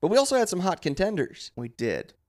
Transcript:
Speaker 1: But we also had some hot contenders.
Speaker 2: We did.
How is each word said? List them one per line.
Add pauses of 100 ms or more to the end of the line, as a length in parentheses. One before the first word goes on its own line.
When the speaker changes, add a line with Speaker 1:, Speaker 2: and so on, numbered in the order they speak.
Speaker 1:
But
we
also
had
some
hot
contenders.
Speaker 2:
We
did. (140)